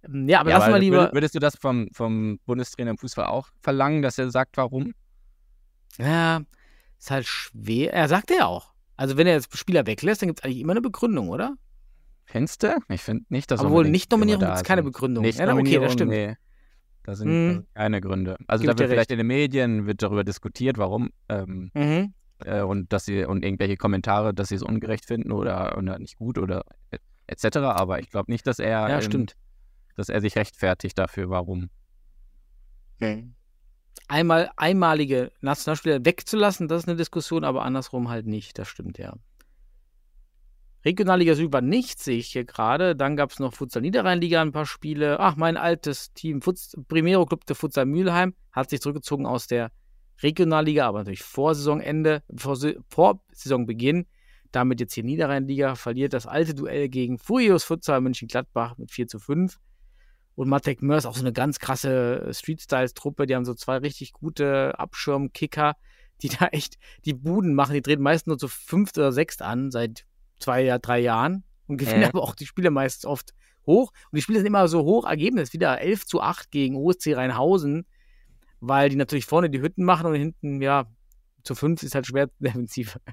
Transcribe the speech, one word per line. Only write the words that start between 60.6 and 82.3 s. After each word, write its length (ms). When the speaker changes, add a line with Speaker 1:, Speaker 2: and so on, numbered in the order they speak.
Speaker 1:
Mörs, 240
auch 80
so 60
eine 120
ganz 260
krasse 720
Street-Styles-Truppe, 960
die 100
haben 80
so 100
zwei 220
richtig 360
gute 680
Abschirmkicker, 960
die 60
da 200
echt 280
die 100
Buden 400
machen. 200
Die 80
treten 200
meistens 240
nur 120
zu 100
fünft 500
oder 140
sechst 300
an, 280
seit 340
zwei, 240
ja, 160
drei 200
Jahren 460
und 100
gewinnen 260
Speaker 2:
Äh. 40
Speaker 1:
aber 160
auch 120
die 120
Spiele 240
meistens 340
oft 280
hoch. 240
Und 60
die 60
Spiele 180
sind 60
immer 220
so 160
hoch 220
Ergebnis, 460
wieder 280
elf 240
zu 160
acht 300
gegen 260
O 140
S 80
C 160
Rheinhausen, 720
weil 280
die 80
natürlich 300
vorne 240
die 100
Hütten 240
machen 220
und 80
hinten, 460
ja, 260
zu 100
fünf 280
ist 120
halt 120
schwer 280